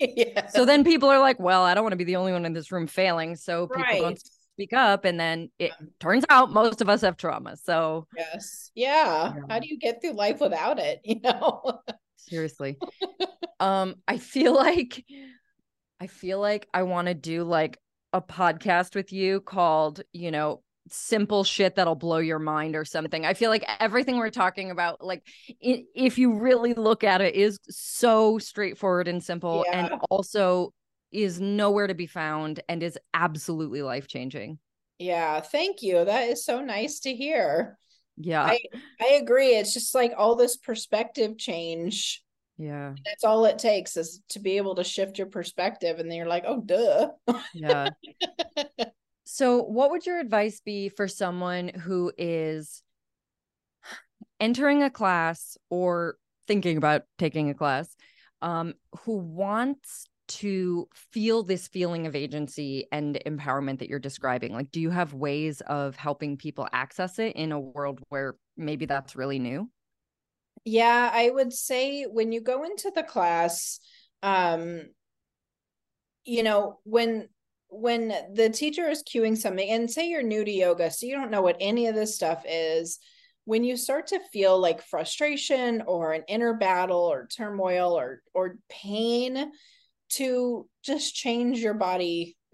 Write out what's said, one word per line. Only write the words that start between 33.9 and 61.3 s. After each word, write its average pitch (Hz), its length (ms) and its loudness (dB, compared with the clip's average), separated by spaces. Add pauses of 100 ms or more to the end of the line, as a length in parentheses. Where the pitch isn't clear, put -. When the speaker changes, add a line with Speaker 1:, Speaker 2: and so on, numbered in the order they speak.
Speaker 1:
Yeah, 170 420 0
thank 359 400 -2
you. 180 240 4
That 233 240 2
is - 160 -2
so 247 160 -2
nice 247 400 -6
to 262 140 -4
hear. 226 640 0 (400)
Speaker 2:
Yeah. 156 260 0
Speaker 1:
I, 226 140 4 (420)
I 262 140 6
agree. 254 420 6
It's 311 160 0
just, - 220 -4
like, 240 240 4
all 226 160 6
this 247 240 4
perspective 220 800 -2
change. 165 800 -6 (380)
Speaker 2:
Yeah. 143 360 -8 (120)
Speaker 1:
That's - 180 -8
all 220 220 6
it - 120 4
takes 208 380 0
is 170 320 -6
to - 100 -10
be 196 200 0
able 196 180 -2
to 180 80 -2
shift 196 340 -4
your 190 100 -4
perspective. 180 720 -4
And 165 120 -6
then 165 80 -8
you're 170 100 -6
like, 170 180 -2
"Oh, 254 140 -4
duh." 220 500 2 (160)
<laughs> 240 160 0 (120)
Speaker 2:
Yeah. 151 340 0 (1400)
So 247 380 2
what 254 280 2
would 339 160 -4
your 349 140 -2
advice 214 400 0
be 202 300 -6
for 196 180 -2
someone 180 640 -4
who 180 460 -2
is 160 640 -4 (1600)
entering 277 420 4
a 269 80 2
class 170 640 -2 (140)
or 175 460 0 (300)
thinking 175 300 0
about 151 260 2 (160)
taking 156 320 0
a 139 40 -4
class, 143 400 -4 (480)
um, 165 320 -4 (260)
who 226 160 -6
wants 196 880 -4 (200)
to 185 680 -4
feel 226 480 -2